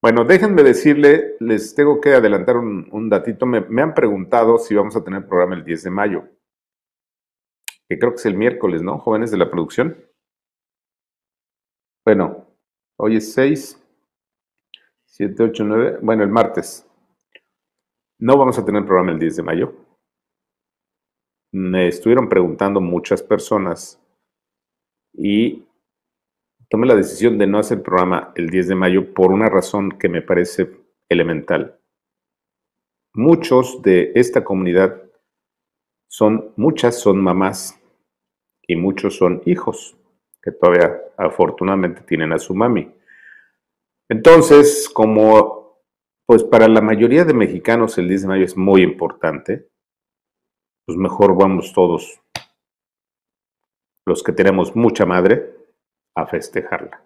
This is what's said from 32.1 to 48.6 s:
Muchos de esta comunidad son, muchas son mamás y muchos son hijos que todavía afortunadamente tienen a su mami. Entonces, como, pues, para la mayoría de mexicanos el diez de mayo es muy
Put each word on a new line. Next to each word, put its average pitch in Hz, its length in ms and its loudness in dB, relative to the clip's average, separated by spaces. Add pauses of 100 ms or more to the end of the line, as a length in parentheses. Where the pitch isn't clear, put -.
Muchos 131 680 0
de 90 320 2
esta 120 280 2
comunidad 92 600 -2 (1080)
son, 110 480 -2
muchas 120 420 0
son 98 220 0
mamás 95 580 -4 (880)
y 87 100 -2
muchos 95 400 -4
son 90 280 0
hijos - 540 -6 (440)
que - 80 -8
todavía 87 480 2 (200)
afortunadamente 92 840 -2
tienen 80 280 -4
a 80 60 -2
su - 160 -10
mami. 107 360 -2 (1200)
Entonces, 147 800 6
como, 110 880 2 (460)
pues, 113 180 6
para 110 260 6
la 110 120 6
mayoría 117 460 2
de 151 80 2
mexicanos 110 640 -2
el 90 100 -2
diez 95 140 -2
de 98 60 -6
mayo 95 180 0
es - 100 -10
muy 95 240 4